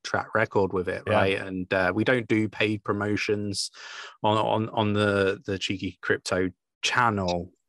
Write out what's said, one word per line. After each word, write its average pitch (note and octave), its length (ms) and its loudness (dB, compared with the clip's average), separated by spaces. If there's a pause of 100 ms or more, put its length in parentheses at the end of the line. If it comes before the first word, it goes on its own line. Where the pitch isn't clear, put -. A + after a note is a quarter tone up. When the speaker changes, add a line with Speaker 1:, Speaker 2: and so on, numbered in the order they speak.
Speaker 1:
track - 320 -4
record G#2 360 2
with F#2 160 -2
it, F#2 160 -4
Speaker 2:
Yeah. G#2+ 100 0
Speaker 1:
right? F#2+ 260 2
And, F#2 340 -6
uh, F#2 180 2
we G#2+ 120 2
don't B2+ 240 2
do G#2+ 200 2
paid G#2+ 360 -2
promotions G#2 880 -2 (500)
on, G#2+ 140 4
on, A2 320 0
on G#2 240 2
the, G2+ 520 2
the G2 140 -4
Cheeky F#2+ 440 -6
Crypto - 480 0 (320)
channel. F#2+ 680 0 (180)